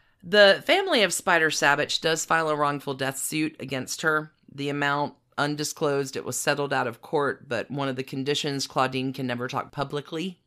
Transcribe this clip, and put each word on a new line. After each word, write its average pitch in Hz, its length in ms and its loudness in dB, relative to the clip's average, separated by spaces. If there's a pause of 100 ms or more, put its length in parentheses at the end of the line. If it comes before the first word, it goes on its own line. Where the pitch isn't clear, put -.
(220)
The 190 440 8
family 339 360 4
of 175 120 2
Spider 165 360 4
Sabich 147 500 2
does 160 260 0
file 160 240 2
a 151 60 0
wrongful 143 380 -2
death 135 220 -4
suit 156 420 -4
against 135 440 -8
her. 156 300 0 (200)
The 139 160 -6
amount 143 460 -2 (240)
undisclosed, 143 800 -2
it - 100 -6
was - 120 -6
settled 143 360 0
out 127 120 0
of 113 140 -8
court, 139 480 -4
but 113 220 -4
one 139 180 -4
of 127 80 -4
the 131 60 -4
conditions, 139 640 -4
Claudine 131 480 -2
can 131 120 -6
never 123 220 -6
talk - 240 -8
publicly 147 760 -6